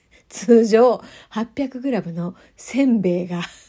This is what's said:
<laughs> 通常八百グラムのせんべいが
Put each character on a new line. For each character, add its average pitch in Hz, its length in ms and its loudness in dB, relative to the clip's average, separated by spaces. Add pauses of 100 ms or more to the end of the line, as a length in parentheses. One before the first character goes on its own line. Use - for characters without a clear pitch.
<laughs> - 260 -20
通 226 360 4
常 220 360 4 (280)
八 233 260 -8
百 262 260 -8
グ 269 100 -6
ラ 208 120 -4
ム 170 100 -10
の 175 220 -8 (220)
せ - 280 -4
ん 233 160 2
べ 180 220 -2
い 180 60 -10
が 175 140 -8 (260)